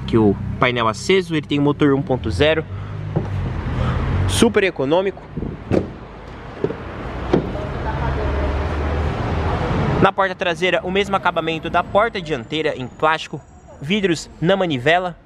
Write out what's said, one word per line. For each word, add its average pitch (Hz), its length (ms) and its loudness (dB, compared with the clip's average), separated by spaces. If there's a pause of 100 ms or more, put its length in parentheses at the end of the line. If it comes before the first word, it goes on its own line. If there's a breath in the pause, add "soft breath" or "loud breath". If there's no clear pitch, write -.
Aqui - 140 2
o 104 180 6 (240)
painel 123 280 4
aceso, 175 460 2
ele 151 140 0
tem 143 120 2
motor 143 340 4
um 135 80 2
ponto 127 280 -2
zero, 156 340 4 (1700 loud breath)
super 220 340 4
econômico. 175 580 0 (4000)
Na 190 100 6
porta 190 240 0
traseira, 175 480 0
o 180 80 -4
mesmo 196 240 2
acabamento 165 540 -2
da 175 140 2
porta 214 380 0
dianteira 151 560 -2
em 127 100 -6
plástico, 156 540 0 (400)
vidros 180 480 0 (100)
na 175 160 4
manivela. 170 720 2